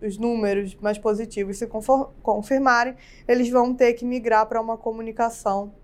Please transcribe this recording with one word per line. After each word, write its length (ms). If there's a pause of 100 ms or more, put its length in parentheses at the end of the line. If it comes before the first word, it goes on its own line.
os 160
números 580
mais 220
positivos 600
se 100
confor-, 460 (100)
confirmarem, 720 (320)
eles 220
vão 240
ter 200
que 120
migrar 400
pra 160
uma 160
comunicação 960 (100)